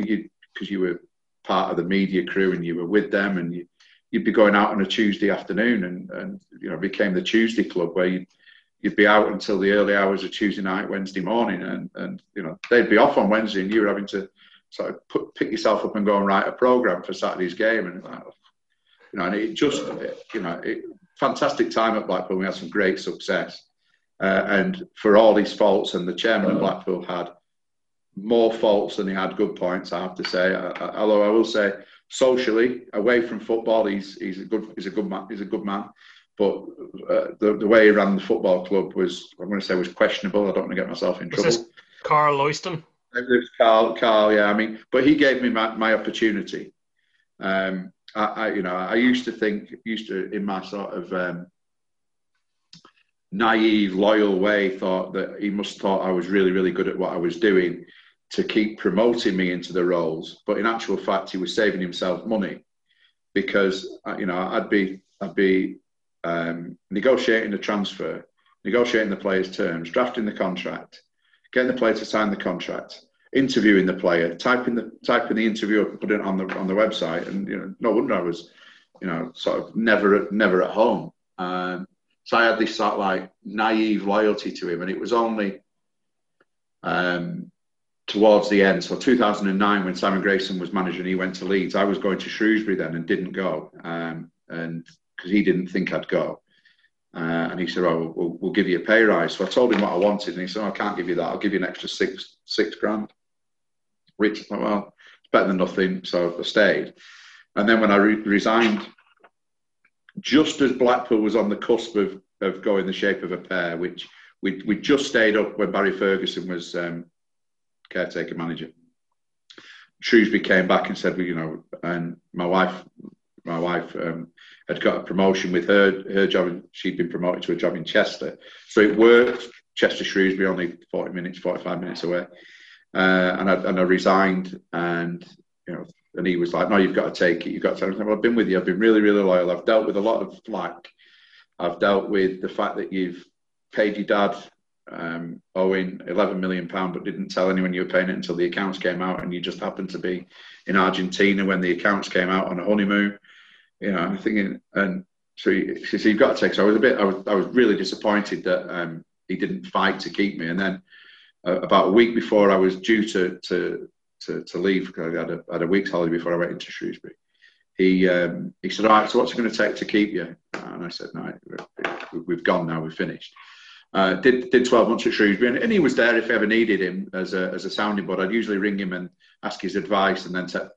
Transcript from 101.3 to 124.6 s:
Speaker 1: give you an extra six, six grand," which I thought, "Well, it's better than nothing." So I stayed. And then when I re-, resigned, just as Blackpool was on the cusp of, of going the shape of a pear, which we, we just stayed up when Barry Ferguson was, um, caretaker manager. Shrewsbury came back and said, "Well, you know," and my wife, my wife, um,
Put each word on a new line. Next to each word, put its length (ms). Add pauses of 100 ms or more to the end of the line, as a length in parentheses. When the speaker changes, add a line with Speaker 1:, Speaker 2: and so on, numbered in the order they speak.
Speaker 1:
give 140
you 80
an 40
extra 240
six, 480 (100)
six 280
grand," 380 (1040)
which 240
I 20
thought, 180
"Well, 340 (260)
it's 100
better 160
than 120
nothing." 440
So 340
I 60
stayed. 520 (600)
And 140
then 120
when 120
I 40
re-, 200
resigned, 720 (1300)
just 440
as 100
Blackpool 480
was 160
on 120
the 80
cusp 380
of, 260 (200)
of 220
going 240
the 60
shape 300
of 80
a 80
pear, 380
which 320 (340)
we, 240
we 140
just 260
stayed 300
up 220
when 120
Barry 260
Ferguson 520
was, 260
um, 300 (840)
caretaker 480
manager. 320 (1300)
Shrewsbury 400
came 300
back 200
and 80
said, 200
"Well, 100
you 80
know," 300 (180)
and 360 (140)
my 140
wife, 380 (600)
my 140
wife, 380
um, 320 (400)